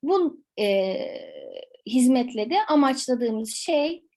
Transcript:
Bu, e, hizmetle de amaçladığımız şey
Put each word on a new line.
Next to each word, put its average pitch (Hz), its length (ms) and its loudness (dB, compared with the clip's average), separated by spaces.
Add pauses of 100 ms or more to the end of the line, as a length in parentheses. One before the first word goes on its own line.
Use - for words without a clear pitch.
Bu, 349 400 0 (160)
e, 196 380 0 (880)
hizmetle 247 640 2
de 349 60 0 (120)
amaçladığımız 247 840 0
şey 320 500 -2 (120)